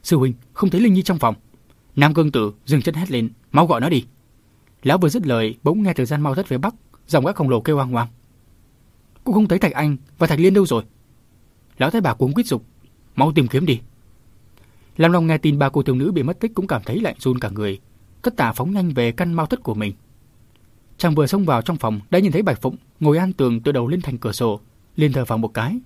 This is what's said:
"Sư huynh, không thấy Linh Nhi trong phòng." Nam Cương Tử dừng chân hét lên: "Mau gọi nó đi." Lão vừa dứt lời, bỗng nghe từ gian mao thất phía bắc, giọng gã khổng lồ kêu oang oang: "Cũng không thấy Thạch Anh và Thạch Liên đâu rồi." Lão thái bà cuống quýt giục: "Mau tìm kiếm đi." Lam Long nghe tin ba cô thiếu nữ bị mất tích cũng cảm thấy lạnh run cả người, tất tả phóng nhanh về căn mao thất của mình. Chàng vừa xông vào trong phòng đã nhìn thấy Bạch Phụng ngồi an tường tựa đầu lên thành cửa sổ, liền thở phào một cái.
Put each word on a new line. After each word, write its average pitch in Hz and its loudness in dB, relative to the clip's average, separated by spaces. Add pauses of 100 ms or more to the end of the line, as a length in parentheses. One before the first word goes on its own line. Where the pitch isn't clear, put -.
"Sư 170 0
huynh, 131 2 (180)
không - 0
thấy 185 0
Linh 226 6
Nhi 185 2
trong 175 -2
phòng." 117 0 (640)
Nam 147 4
Cương 156 2
Tử 104 0 (120)
dừng 135 2
chân 160 -2
hét 175 -4
lên: 117 -2 (220)
"Mau 160 4
gọi 139 2
nó 139 0
đi." 147 0 (760)
Lão 147 2
vừa 175 2
dứt 185 -2
lời, 113 0
bỗng 185 0
nghe 185 2
từ 131 -2
gian 147 -2
mao 139 -2
thất 190 -4
phía 127 -2
bắc, 202 -4 (320)
giọng 139 2
gã 185 0
khổng 143 -2
lồ 120 2
kêu 151 0
oang 127 -2
oang: 117 -2 (1160)
"Cũng 226 -2
không 214 4
thấy 175 2
Thạch 165 0
Anh 147 -2 (220)
và 160 2
Thạch 156 0
Liên 190 4
đâu 196 4
rồi." 113 -2 (960)
Lão 135 0
thái 226 0
bà 156 0
cuống 135 0
quýt 240 0
giục: 117 -4 (520)
"Mau 147 2
tìm 139 2
kiếm 131 0
đi." 120 0 (1160)
Lam 165 4
Long 170 2
nghe 160 2
tin 147 2
ba 139 2
cô 143 0
thiếu 131 0
nữ 147 0
bị 160 0
mất 160 -4
tích 220 -4
cũng 190 -4
cảm 120 -4
thấy 147 -4
lạnh 160 -4
run 127 -2
cả 107 -6
người, 101 -6 (440)
tất 240 -2
tả 117 0
phóng 160 -4
nhanh 185 0
về 120 -2
căn 170 -4
mao 160 -2
thất - -6
của 110 -6
mình. 104 -4 (1040)
Chàng 160 0
vừa 147 2
xông 196 0
vào 123 0
trong 170 -4
phòng 107 -4 (100)
đã 175 2
nhìn 190 2
thấy 202 0
Bạch 180 -2
Phụng 131 -4 (240)
ngồi 151 2
an 185 -2
tường 120 0
tựa 143 -2
đầu 120 -2
lên 175 -2
thành 131 -8
cửa 107 -6
sổ, 107 -2 (360)
liền 151 2
thở 127 -2
phào 113 -2
một 110 -4
cái. 139 -4